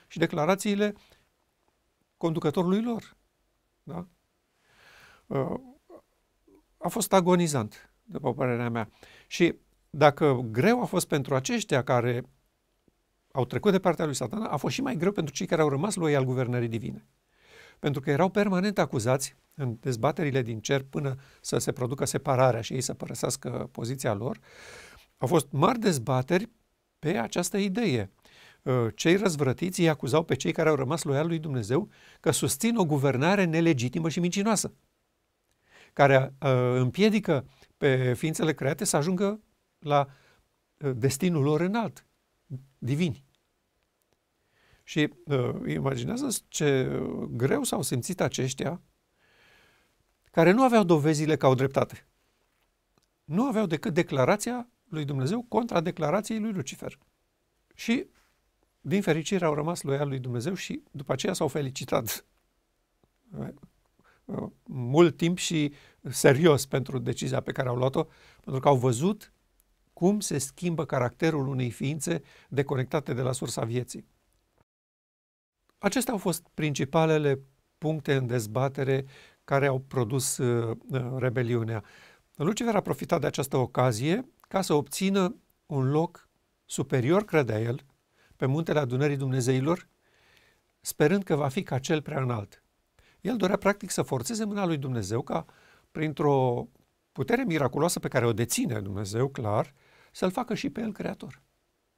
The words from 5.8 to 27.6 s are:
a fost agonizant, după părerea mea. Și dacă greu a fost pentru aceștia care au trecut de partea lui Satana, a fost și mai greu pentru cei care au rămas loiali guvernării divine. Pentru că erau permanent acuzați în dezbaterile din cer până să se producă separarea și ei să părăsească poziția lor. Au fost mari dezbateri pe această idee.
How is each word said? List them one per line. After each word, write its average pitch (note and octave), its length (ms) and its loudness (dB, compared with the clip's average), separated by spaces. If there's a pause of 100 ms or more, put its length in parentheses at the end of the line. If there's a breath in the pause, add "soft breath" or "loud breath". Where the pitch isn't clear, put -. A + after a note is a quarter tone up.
a F3 100 -6
fost G3 240 -4
agonizant, F3 800 2 (100)
după C#3+ 320 -4
părerea A#2+ 360 -2
mea. A#2 200 -4 (360 loud breath)
Și - 280 2 (360)
dacă D3 420 6 (180)
greu F#3+ 300 2
a A3 40 -2
fost F3 220 -2
pentru C#3+ 280 -2
aceștia C3+ 480 0
care A#2+ 420 0 (1080)
au B2+ 120 0
trecut - 280 0
de F#3 60 4
partea F3 260 0
lui C#3+ 100 -2
Satana, G#3+ 320 -4
a D3+ 100 -4
fost A#3 180 -2
și C4 80 -4
mai B3+ 140 -2
greu F3 160 0
pentru D#3+ 220 -4
cei F#3 120 -4
care D#3+ 160 2
au D3+ 60 4
rămas D3 260 -2
loiali D3 300 2
guvernării B2 440 -2
divine. B2+ 380 -8 (720 loud breath)
Pentru C#3+ 220 -2
că D3 100 -2
erau D3+ 180 4
permanent G3+ 500 0
acuzați C3+ 580 0 (180)
în B2 260 -4
dezbaterile C3+ 600 -2
din A2 180 -8
cer C#3 220 0
până C3+ 340 -6 (240 loud breath)
să - 180 -2
se C3+ 140 -2
producă B2+ 320 -4
separarea C3 560 2
și - 140 -8
ei C3 60 -2
să - 140 -4
părăsească - 800 -6
poziția B2+ 420 -4
lor. B2 240 -6 (800 loud breath)
Au - 100 -2
fost D3+ 240 2
mari G3 280 2
dezbateri D#3+ 720 0 (480)
pe F3+ 200 -2
această G3+ 380 -4
idee. F#3+ 540 0 (520 soft breath)